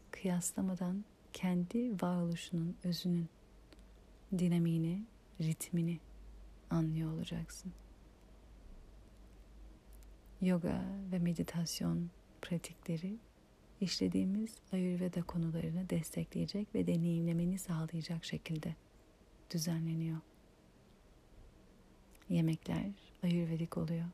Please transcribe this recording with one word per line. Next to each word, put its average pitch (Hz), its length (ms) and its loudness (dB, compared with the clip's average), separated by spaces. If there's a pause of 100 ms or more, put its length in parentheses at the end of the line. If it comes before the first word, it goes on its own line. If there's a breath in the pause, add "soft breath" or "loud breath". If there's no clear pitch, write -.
(120)
kıyaslamadan 185 920 0 (300)
kendi 185 680 0
varoluşunun, 175 840 0
özünün 175 460 2 (1080)
dinamiğini, 170 680 4 (380)
ritmini 165 580 0 (680)
anlıyor 160 440 2
olacaksın. 170 580 -6 (2750)
Yoga 185 440 2 (260)
ve 180 80 0
meditasyon 170 880 0 (320)
pratikleri 170 760 -2 (640)
işlediğimiz 190 760 2 (160)
Ayurveda 180 500 2
konularını 165 680 0
destekleyecek 170 840 -2
ve 180 120 2
deneyimlemeni 170 720 2
sağlayacak 165 680 -4
şekilde 160 500 -4 (760)
düzenleniyor. 165 640 0 (2000)
Yemekler 170 600 2 (320)
Ayurvedik 170 540 0
oluyor. 165 360 0